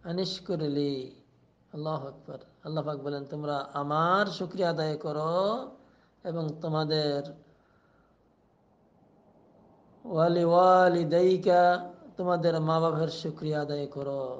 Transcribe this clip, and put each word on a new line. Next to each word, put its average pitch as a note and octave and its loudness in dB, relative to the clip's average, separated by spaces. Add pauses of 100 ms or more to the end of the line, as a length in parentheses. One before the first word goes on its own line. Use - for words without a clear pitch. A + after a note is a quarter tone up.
আনিশকুরলি। D#3 -4 (760)
আল্লাহু D3+ -6
আকবার। - -16 (220)
আল্লাহ D#3 -6
পাক D3 -6
বলেন, C#3 -8
তোমরা D3 -6 (180)
আমার D#3+ 2
শুকরিয়া F3+ -2
আদায় D#3 -2
করো D#3 -4 (920)
এবং E3 -4 (160)
তোমাদের D#3 -2 (2750)
ওয়ালি E3+ 2
ওয়ালিদাইকা, F3+ 6 (520)
তোমাদের E3+ 0
মা D#3+ 0
বাবার D#3+ 0
শুকরিয়া D3+ -6
আদায় D3 -6
করো। C#3 -8 (180)